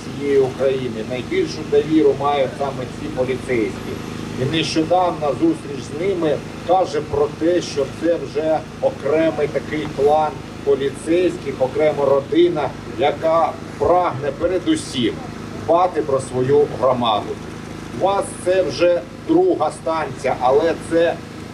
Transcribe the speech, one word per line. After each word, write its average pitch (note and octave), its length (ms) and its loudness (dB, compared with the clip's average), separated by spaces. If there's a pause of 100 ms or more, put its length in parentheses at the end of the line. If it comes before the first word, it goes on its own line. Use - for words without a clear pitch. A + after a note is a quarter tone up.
всієї C#3 380 0
України. B2+ 720 0
Найбільшу - 480 -2 (140)
довіру D3+ 480 4
мають C#3 380 2
саме C3 260 -4 (180)
ці - 60 -8
поліцейські. B2 840 -2 (500)
І C#3 160 0
нещодавна D#3+ 680 0
зустріч C#3 580 0 (100)
з D3+ 60 -6
ними E3+ 360 0 (300)
каже E3 340 2
про D3 260 0 (120)
те, E3 220 2
що C#3+ 240 -2 (180)
це E3 120 4
вже D3+ 440 -2 (220)
окремий D#3+ 680 0
такий C#3+ 400 -4 (100)
клан D3+ 340 4 (320)
поліцейських, C#3 960 0
окрема D3+ 460 2
родина, D3 640 4 (300)
яка D#3 520 2 (260)
прагне D3 640 2
передусім D3+ 720 0 (520)
дбати F3 360 2
про C3+ 180 0
свою C3 480 2 (140)
громаду. A#2 480 2 (720)
У - 20 0
вас G3 200 2 (220)
це F#3 180 2
вже E3+ 380 2 (260)
друга E3 440 4
станція, D3 680 -2
але C#3+ 340 4 (180)
це E3 240 4 (380)